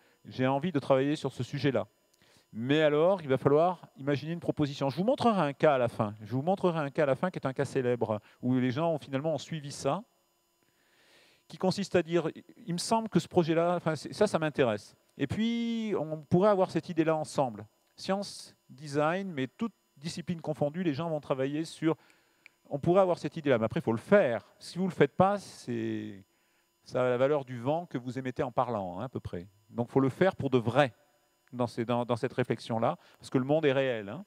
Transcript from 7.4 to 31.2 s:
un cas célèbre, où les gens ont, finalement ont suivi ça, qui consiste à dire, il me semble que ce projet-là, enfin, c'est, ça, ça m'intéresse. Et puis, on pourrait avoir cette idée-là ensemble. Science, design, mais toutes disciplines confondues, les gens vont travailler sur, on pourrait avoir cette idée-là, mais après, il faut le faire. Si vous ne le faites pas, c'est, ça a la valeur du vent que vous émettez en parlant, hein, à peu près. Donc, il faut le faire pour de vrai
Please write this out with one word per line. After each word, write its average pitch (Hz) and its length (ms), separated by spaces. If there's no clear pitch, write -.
un 131 80
cas 143 100
célèbre, 120 560
où 127 120
les 127 160
gens 160 220
ont, 147 60
finalement 147 360
ont 131 40
suivi 143 340
ça, 165 320
qui 160 80
consiste 185 400
à 175 60
dire, 165 260
il 170 80
me 175 40
semble 226 300
que 180 100
ce - 100
projet-là, 170 480
enfin, 160 200
c'est, - 160
ça, 208 140
ça 175 120
m'intéresse. 139 560
Et 139 100
puis, 226 720
on 156 240
pourrait 185 280
avoir 185 200
cette - 180
idée-là 160 280
ensemble. 120 500
Science, - 580
design, 151 640
mais 131 160
toutes - 260
disciplines 165 440
confondues, 151 420
les 156 120
gens 165 140
vont 156 120
travailler 143 440
sur, 160 320
on 139 80
pourrait 175 240
avoir 180 160
cette - 180
idée-là, 143 220
mais 110 80
après, - 140
il - 20
faut 113 100
le 113 60
faire. 139 480
Si - 200
vous 185 60
ne 180 60
le - 40
faites 143 200
pas, 196 240
c'est, 110 840
ça 127 200
a 127 60
la 123 80
valeur 139 260
du 123 140
vent 151 260
que 143 140
vous 123 200
émettez 131 240
en 127 100
parlant, 104 460
hein, 113 60
à 131 40
peu - 120
près. 90 260
Donc, 113 200
il - 20
faut 135 80
le 135 80
faire 185 280
pour 135 120
de 127 100
vrai 120 360